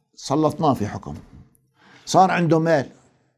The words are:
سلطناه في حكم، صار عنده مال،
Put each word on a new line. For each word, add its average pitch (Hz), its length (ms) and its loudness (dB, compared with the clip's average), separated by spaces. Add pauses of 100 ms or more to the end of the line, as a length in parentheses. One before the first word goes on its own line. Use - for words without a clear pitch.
(160)
سلطناه 147 580 -2
في 107 140 -4
حكم، 98 280 -12 (880)
صار 180 260 4
عنده 170 280 2
مال، 160 300 0 (480)